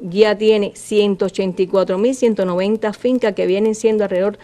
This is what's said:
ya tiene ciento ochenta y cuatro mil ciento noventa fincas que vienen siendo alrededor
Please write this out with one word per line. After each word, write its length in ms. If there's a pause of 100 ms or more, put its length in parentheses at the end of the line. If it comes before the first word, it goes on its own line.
ya 360
tiene 380
ciento 500
ochenta 360
y 60
cuatro 300
mil 180
ciento 300
noventa 480
fincas 400
que 120
vienen 300
siendo 280
alrededor 400